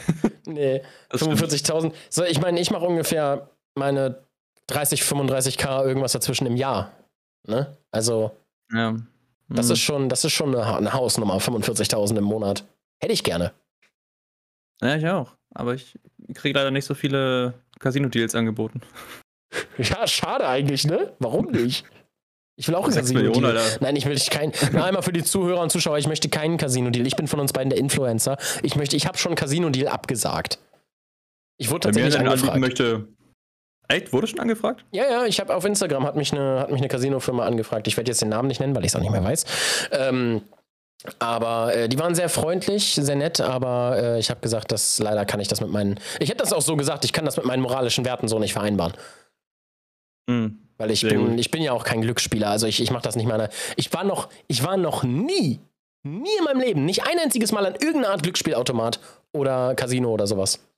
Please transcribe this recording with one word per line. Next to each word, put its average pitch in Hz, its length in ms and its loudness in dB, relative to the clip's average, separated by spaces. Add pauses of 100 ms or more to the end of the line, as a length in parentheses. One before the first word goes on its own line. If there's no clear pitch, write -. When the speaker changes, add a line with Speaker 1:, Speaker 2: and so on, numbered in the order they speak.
(120)
Speaker 1:
<laughs> 160 340 -2
Speaker 2:
Nee, 143 320 0 (320)
Speaker 1:
Das 127 100 -2
stimmt. 160 120 2
Speaker 2:
fünfundvierzigtausend. 156 640 0 (140)
So, 170 160 0
ich 160 160 2
meine, 170 180 2
ich 175 120 0
mache 175 160 -2
ungefähr 156 640 0 (240)
meine 135 500 -2 (420)
dreißig, - 380 0
fünfunddreißig 135 540 0
K, 135 260 0
irgendwas 131 280 0
dazwischen 131 340 -2
im 120 100 0
Jahr. 123 340 -2 (560)
Ne? 135 300 -4 (140)
Also, 110 440 0 (380)
Speaker 1:
Ja. 113 240 0 (540)
Speaker 2:
das 120 160 0
Speaker 1:
Mhm. 120 80 2
Speaker 2:
ist 127 60 2
schon, 139 280 0
das 127 160 0
ist 151 80 2
schon 143 220 0
eine 113 120 0
Ha-, 104 120 0
eine 104 160 0
Hausnummer, 110 440 0
fünfundvierzigtausend 107 800 0
im 101 60 2
Monat. 101 400 0 (340)
Hätte 196 140 -2
ich 190 120 0
gerne. 87 280 0 (1300)
Speaker 1:
Ja, 143 140 2
ich 156 100 0
auch. 170 260 -2 (220)
Aber 123 200 -2
ich - 220 -14 (380)
krieg 139 220 -2
leider 139 160 2
nicht 139 120 0
so 143 100 -4
viele 131 600 0 (240)
Casino-Deals 127 560 0
angeboten. 113 520 -2
<laughs> - 40 -20 (880)
Speaker 2:
Ja, - 300 0
schade 196 400 0
eigentlich, 139 360 2
ne? 202 360 0
Warum 131 320 2
nicht? 123 320 0 (720)
Ich 139 100 -6
will 160 80 2
auch 185 100 2
einen 285 80 4
Speaker 1:
Sechs 127 160 2
Speaker 2:
Casino-Deal. 120 320 4
Speaker 1:
Millionen, 120 160 4
Alter. 110 240 0
Speaker 2:
Nein, 135 140 2
ich 143 120 0
will 143 120 0 (120)
kein, 151 220 -2 (200)
na, 139 120 4
einmal 190 180 0
für 185 100 0
die 170 100 0
Zuhörer 180 380 2
und 165 100 0
Zuschauer, 156 280 2
ich 147 100 0
möchte 156 200 0
keinen 160 280 0
Casino-Deal. 123 500 0
Ich 135 80 0
bin 151 140 -2
von 151 100 -2
uns 139 140 0
beiden 131 180 0
der 131 80 2
Influencer. 135 580 0 (260)
Ich 143 120 0
möchte, 143 220 0
ich - 100 0
hab - 100 -4
schon - 140 -2
einen 165 60 -2
Casino-Deal 139 500 0
abgesagt. - 720 -4 (1000)
Ich 120 140 -4
wurde 135 160 0
Speaker 1:
Wer 104 160 4
mir 135 80 4
Speaker 2:
tatsächlich 143 80 2
Speaker 1:
einen 127 100 2
anbieten 131 220 2
Speaker 2:
angefragt. 131 300 2
Speaker 1:
möchte. 113 280 0 (800)
Echt? - 260 0
Wurde - 140 4
schon - 140 -4
angefragt? 233 500 -2
Speaker 2:
Ja, 196 180 0
ja, 247 180 2
ich 214 120 0
hab 202 120 -2
auf 180 140 0
Instagram, 180 400 0
hat 143 120 -2
mich 143 160 0
eine, 135 280 0
hat 139 100 -2
mich 135 100 0
eine 135 80 0
Casino-Firma 127 560 0
angefragt. 113 420 -2
Ich 107 100 0
werd 120 120 -2
jetzt 117 140 0
den 107 80 0
Namen 120 180 0
nicht 135 120 -2
nennen, 139 140 0
weil 110 100 -2
ich's 98 120 0
auch - 40 0
nicht 95 120 0
mehr 95 100 2
weiß. 120 220 0 (480)
Ähm, 127 500 2 (800)
aber, 113 560 0
äh, 117 120 2
die 131 100 0
waren 170 180 2
sehr 170 120 0
freundlich, 190 680 0
sehr 143 220 2
nett, 143 240 0
aber, 123 580 0
äh, 117 200 2
ich 110 120 0
hab 120 120 -6
gesagt, 110 300 -2
dass - 260 0
leider 107 280 2
kann 104 120 -2
ich 101 100 -4
das 101 120 -2
mit 104 100 -4
meinen, 101 300 0 (180)
ich 147 100 0
hätte - 100 -4
das 226 140 0
auch 160 100 2
so 156 140 0
gesagt, 143 280 -2
ich 120 80 0
kann 160 120 0
das 139 120 0
mit - 100 -2
meinen 127 160 0
moralischen 123 420 0
Werten 127 220 -2
so 110 140 2
nicht 101 120 0
vereinbaren. 101 420 0 (1400)
Speaker 1:
Hm. 110 280 0 (200)
Speaker 2:
Weil 110 120 -2
ich 107 100 2
Speaker 1:
Sehr 110 100 2
Speaker 2:
bin, 117 220 4
Speaker 1:
gut. 117 80 0
Speaker 2:
ich 117 100 -2
bin 160 120 -2
ja 143 100 0
auch 117 120 -2
kein 113 160 0
Glücksspieler, 113 480 0
also 107 180 0
ich, 107 140 0
ich 117 100 0
mach 123 120 -4
das 113 120 -2
nicht 117 120 0
mal. 110 240 0 (260)
Ich - 160 -4
war 165 120 -4
noch, 190 260 -2 (160)
ich 123 180 0
war 190 140 2
noch 160 260 0
nie, 185 560 0 (420)
nie 269 360 -4
in 339 60 2
meinem 269 160 2
Leben, 175 260 2
nicht 202 200 -2
eine 339 140 2
einziges 247 320 2
Mal 202 140 2
an 185 80 -2
irgendeiner 285 340 0
Art 196 140 -2
Glücksspielautomat 123 800 0 (320)
oder 131 420 0
Casino 123 360 0
oder 104 160 2
sowas. 98 340 0 (180)